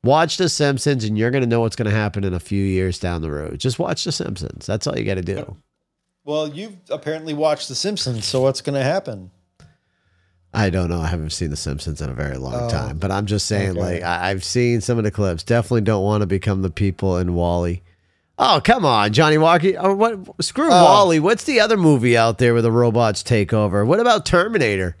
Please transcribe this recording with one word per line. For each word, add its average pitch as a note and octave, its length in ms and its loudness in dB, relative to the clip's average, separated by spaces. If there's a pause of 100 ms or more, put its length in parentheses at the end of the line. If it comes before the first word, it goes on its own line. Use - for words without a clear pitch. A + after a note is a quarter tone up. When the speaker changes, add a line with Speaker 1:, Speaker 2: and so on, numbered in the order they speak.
Speaker 1:
Watch D3+ 340 2
The F3+ 140 0
Simpsons, C#3 540 0
and G#2+ 120 -2
you're A2+ 140 0
gonna C3 160 0
know A#2 140 2
what's A2+ 160 -2
gonna G#2 140 -2
happen G#2 340 -2
in F#2 100 -2
a F2+ 60 -4
few G2 220 -2
years F#2 360 0
down E2+ 240 -4
the D#2+ 80 -6
road. D2 280 -8
Just B2+ 200 -4
watch - 260 -4
The E3+ 80 -6
Simpsons. - 540 -8
That's G#2+ 200 -4
all - 120 -4
you A1 80 -4
gotta F#2+ 160 -4
do. F#2 340 -8 (680)
Speaker 2:
Well, D3+ 240 -4
you've F#3+ 280 -14 (140)
apparently D#3 420 -6
watched D3+ 360 -2
The C3+ 60 -10
Simpsons, B2+ 520 -4
so C3 160 0
what's C3+ 180 2
gonna C#3 240 -4
happen? A#2+ 460 -4 (1300)
Speaker 1:
I G#2 140 2
don't F2+ 180 -2
know. E2+ 120 -2
I D#2 80 -4
haven't D#2+ 220 -4
seen E2 200 -6
The D2 60 -6
Simpsons D2 440 -8
in D2 100 -6
a B1+ 40 -10
very C2+ 220 -6
long C2 180 -8
Speaker 2:
Oh, A#2+ 160 -4
Speaker 1:
time, C#2+ 280 -4
but F#2+ 120 -4
I'm G2+ 160 -2
just G2+ 200 -2
saying, G2 240 -2
Speaker 2:
okay. F2 100 -4
Speaker 1:
like, F2+ 240 -4
I, F2 260 -2
I've F#2+ 140 -4
seen A#2+ 360 0
some A#2+ 180 -2
of A2 60 -2
the G#2 60 0
clips. F#2 320 -2
Definitely A#2+ 380 0
don't G2+ 240 0
wanna G#2 220 0
become F#2+ 360 -2
the F#2+ 80 -2
people F#2+ 480 -2
in F2 160 0
Wall-E. F2 480 -2 (560)
Oh, D#3 240 4
come - 220 4
on, A2 280 4
Johnny D3+ 240 6
Walker. E3 420 4
Oh, F#3+ 160 2
what? G#3 500 -2
Screw D#4 260 -2
Speaker 2:
Oh. F4 140 8
Speaker 1:
Wall-E. F3+ 340 6
What's F#3+ 260 2
the C4+ 160 2
other A3 160 2
movie C3 400 4
out A2+ 220 2
there A#2+ 140 4
where A#2 100 2
the A#2 80 2
robots A#2 540 2
take G#2+ 280 0
over? G#2 320 2
What D#3+ 140 2
about A#3 280 2
Terminator? C3 720 0